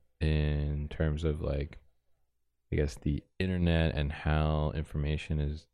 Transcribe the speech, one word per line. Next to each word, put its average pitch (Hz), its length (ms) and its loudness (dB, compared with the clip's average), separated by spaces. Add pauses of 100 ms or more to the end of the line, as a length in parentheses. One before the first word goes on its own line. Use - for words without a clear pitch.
(220)
in 73 680 0
terms 78 340 -2
of, 76 180 0
like, 71 380 -4 (920)
I - 40 -2
guess, 73 200 0
the - 280 -2 (160)
internet 87 560 2
and 73 160 0
how 78 640 2
information 76 640 -2
is 73 340 -4